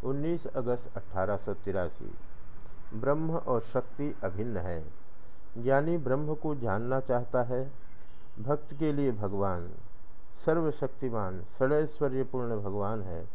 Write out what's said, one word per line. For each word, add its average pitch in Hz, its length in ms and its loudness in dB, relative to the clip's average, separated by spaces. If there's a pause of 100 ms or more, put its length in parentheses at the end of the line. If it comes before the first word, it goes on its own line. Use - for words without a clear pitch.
उन्नीस 147 440 0
अगस्त 123 500 0
अठारह 95 400 0
सौ 101 160 0
तिरासी। 92 580 0 (800)
ब्रह्म 143 380 2
और 131 300 0
शक्ति - 640 0
अभिन्न 98 340 0
है। 85 280 -2 (720)
ज्ञानी 139 400 2
ब्रह्म 147 380 0
को 151 200 0
जानना 117 440 0
चाहता 123 440 0
है। 127 280 0 (680)
भक्त 139 340 0
के 151 180 0
लिए 143 200 2
भगवान 98 600 0 (760)
सर्वशक्तिमान, 123 960 0
षडैश्वर्यपूर्ण 131 1120 0
भगवान 101 440 0
है 90 340 -2